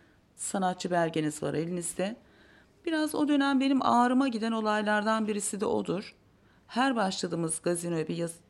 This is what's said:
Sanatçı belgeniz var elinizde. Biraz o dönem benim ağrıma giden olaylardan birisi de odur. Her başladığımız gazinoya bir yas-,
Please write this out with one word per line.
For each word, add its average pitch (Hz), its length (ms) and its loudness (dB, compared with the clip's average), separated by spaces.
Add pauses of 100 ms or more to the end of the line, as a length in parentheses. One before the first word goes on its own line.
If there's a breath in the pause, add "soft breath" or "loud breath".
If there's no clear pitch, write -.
(360 soft breath)
Sanatçı 185 560 -2
belgeniz 160 520 0
var 147 100 -2
elinizde. 175 600 -4 (680 soft breath)
Biraz 311 300 -2
o 302 120 2
dönem 277 320 4
benim 269 220 4
ağrıma 247 460 4
giden 226 240 -2
olaylardan 214 760 0
birisi 208 320 -4
de 208 60 -2
odur. 185 500 -2 (520 soft breath)
Her 254 280 0
başladığımız 170 640 -2
gazinoya 170 460 -2
bir 170 100 -4
yas-, 170 220 -6 (100)